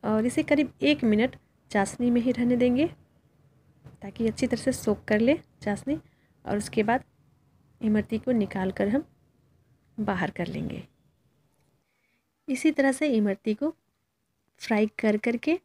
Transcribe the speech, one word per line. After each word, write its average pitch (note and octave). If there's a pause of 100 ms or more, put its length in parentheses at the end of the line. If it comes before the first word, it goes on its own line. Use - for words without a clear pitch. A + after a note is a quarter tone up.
और A3
इसे C#4
करीब C4 (100)
एक D4
मिनट A3 (340)
चाशनी A3
में A#3+
ही B3
रहने A#3+
देंगे B3 (1160)
ताकि G#3+
अच्छी A3
तरह A#3
से C4
सोक -
कर G#3+
ले B3 (280)
चाशनी, B3+ (460)
और G3+
उसके G#3
बाद A3+ (760)
इमरती G#3+
को B3+
निकाल G3
कर G3+
हम C4+ (960)
बाहर G3
कर F3
लेंगे। D#3+ (1700)
इसी C#4+
तरह C4+
से D4+
इमरती G#3+
को D4+ (840)
फ्राई G#3+ (120)
कर G#3+
करके A#3+